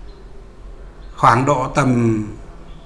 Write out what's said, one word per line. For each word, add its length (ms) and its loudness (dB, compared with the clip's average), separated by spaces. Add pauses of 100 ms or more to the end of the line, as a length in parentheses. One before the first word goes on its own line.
(1160)
khoảng 300 6
độ 220 2
tầm 540 4 (640)